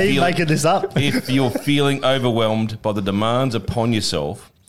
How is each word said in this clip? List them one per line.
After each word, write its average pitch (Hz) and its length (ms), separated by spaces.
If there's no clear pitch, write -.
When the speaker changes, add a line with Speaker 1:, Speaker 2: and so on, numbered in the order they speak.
Speaker 1:
you 208 80
Speaker 2:
feel 175 80
Speaker 1:
making 175 240
this 151 180
up? 185 320
Speaker 2:
if 143 320
you're 131 220
feeling 143 520
overwhelmed 113 760
by 107 120
the 101 100
demands 113 520
upon 117 380
yourself, 85 580